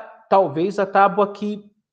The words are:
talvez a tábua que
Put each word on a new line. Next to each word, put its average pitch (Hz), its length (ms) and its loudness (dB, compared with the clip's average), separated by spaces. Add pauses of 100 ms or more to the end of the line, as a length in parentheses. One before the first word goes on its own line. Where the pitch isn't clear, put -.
(300)
talvez 185 500 0
a 196 60 0
tábua 196 480 2
que 208 360 -10 (240)